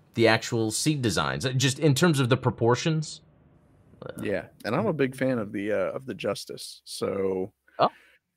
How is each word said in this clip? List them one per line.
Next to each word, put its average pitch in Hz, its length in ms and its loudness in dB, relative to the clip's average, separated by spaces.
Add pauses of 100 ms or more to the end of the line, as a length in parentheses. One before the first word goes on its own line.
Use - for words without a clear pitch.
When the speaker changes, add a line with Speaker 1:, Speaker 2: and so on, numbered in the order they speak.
(160)
Speaker 1:
the 113 120 6
actual 113 440 2
Seed 147 300 0
designs, 78 440 0
uh, 131 60 -2
just 131 260 2
in 151 160 4
terms 151 260 4
of 127 100 2
the - 60 6
proportions. 127 880 0 (800)
Uh, - 100 -14 (100)
Speaker 2:
Yeah, 98 260 -4 (180)
and 107 100 0
I'm 208 120 0
a 185 60 0
big 135 220 0
fan 131 220 -2
of 104 140 -6
the, 104 200 -4
uh, 95 200 0
of 131 160 -10
the 107 80 -8
Justice, - 680 -8
so 98 680 -4 (240)
Speaker 1:
Oh, 151 120 2 (460)